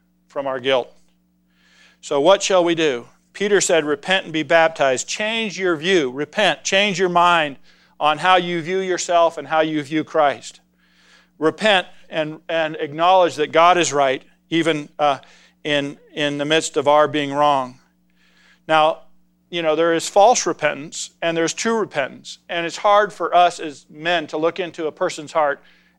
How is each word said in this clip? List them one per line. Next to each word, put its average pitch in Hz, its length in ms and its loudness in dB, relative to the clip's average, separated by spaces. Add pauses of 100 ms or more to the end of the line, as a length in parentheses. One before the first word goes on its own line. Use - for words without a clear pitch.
(300)
from 139 180 -8
our 135 140 -4
guilt. 127 340 -2 (1040)
So 143 200 -2
what 190 220 4
shall 185 200 2
we 170 120 0
do? 139 340 -2 (240)
Peter 196 280 0
said, 165 240 2
"Repent 151 400 -2
and 165 80 -12
be 156 100 -4
baptized." 156 680 2
Change 214 500 -6
your 180 180 -2
view. 156 340 0
Repent. 151 520 -2
Change 196 360 0
your 185 100 0
mind 170 480 2 (420)
on 151 200 0
how 185 180 4
you 175 240 -2
view 180 200 -4
yourself 170 580 0
and 143 80 -12
how 160 140 0
you 156 220 -2
view 151 200 -4
Christ. 147 580 -2 (760)
Repent 180 480 0 (220)
and, 156 400 -8
and 160 280 -4
acknowledge 160 600 2
that 147 160 -2
God 170 260 6
is 147 140 0
right, 139 320 0 (260)
even, 156 380 0 (100)
uh, 143 200 0 (440)
in, 143 360 -4 (140)
in 143 260 -4
the 147 60 -4
midst 160 320 0
of 143 120 0
our 151 180 6
being 143 260 -4
wrong. 139 460 0 (880)
Now, 156 360 2 (480)
you 170 120 -6
know, 156 140 0
there 165 180 0
is 160 140 -4
false 214 380 4
repentance 147 640 -6 (120)
and 165 140 -2
there's 165 180 -2
true 226 240 -4
repentance. 135 600 -8 (100)
And 170 180 -6
it's 160 120 -10
hard 208 340 2
for 165 220 -6
us 175 260 2
as 147 280 -12
men 156 400 -4
to 165 80 -8
look 165 220 -2
into 170 280 -8
a 147 60 -6
person's 156 400 -6
heart 147 300 -2 (360)